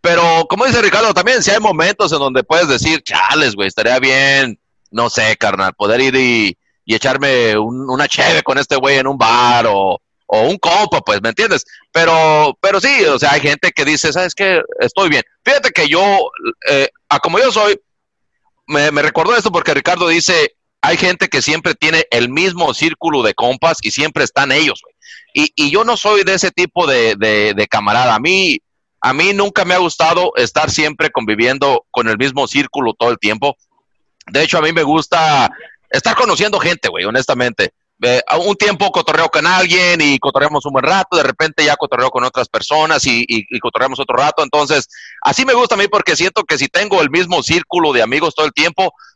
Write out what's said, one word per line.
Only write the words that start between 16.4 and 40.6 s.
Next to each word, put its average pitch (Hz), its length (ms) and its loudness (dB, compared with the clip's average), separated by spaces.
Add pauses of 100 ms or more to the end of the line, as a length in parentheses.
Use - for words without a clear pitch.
eh, 139 200 2 (200)
a 143 100 2
como 170 180 -2
yo 254 140 4
soy, 208 280 0 (880)
me, 147 240 2
me 147 100 0
recordó 160 340 2
esto 226 160 0
porque 165 220 0
Ricardo 170 340 0
dice, 165 480 0 (260)
"Hay 160 140 0
gente 180 320 -2
que 135 140 -2
siempre 156 340 -2
tiene 160 340 0
el 120 200 0
mismo 170 440 -2
círculo 156 480 -2
de 107 120 0
compas 131 480 -2
y 110 100 -4
siempre 151 320 -2
están 135 300 -2
ellos, 147 280 0
güey". - 140 -20 (380)
Y, 151 180 0 (140)
y 143 60 0
yo 208 120 2
no 233 140 0
soy 208 260 2
de 190 120 0
ese 180 160 -2
tipo 175 360 -2
de, 117 300 2
de, 107 360 0
de 104 140 -2
camarada. 110 480 0
A 107 40 0
mí, 175 400 -2 (420)
a 127 120 0
mí 180 200 0
nunca 202 320 0
me 180 100 0
ha - 20 2
gustado 170 580 0
estar 151 360 0
siempre 151 380 -2
conviviendo 123 840 0
con 117 180 -2
el 107 80 0
mismo 131 300 -2
círculo 135 460 -2
todo 120 180 0
el 113 80 -2
tiempo. 110 360 -2 (720)
De 143 160 0
hecho, 160 140 0
a 160 40 2
mí 156 120 0
me 165 100 0
gusta 156 640 2 (400)
estar 220 260 0
conociendo 208 440 0
gente, 165 300 -2
güey, 87 160 -6
honestamente. 123 640 -2 (300)
Eh, 123 260 2
a 156 100 0
un 196 180 0
tiempo 202 360 0
cotorreo 165 380 0
con 156 180 0
alguien 175 540 2
y 143 180 2
cotorreamos 143 460 -2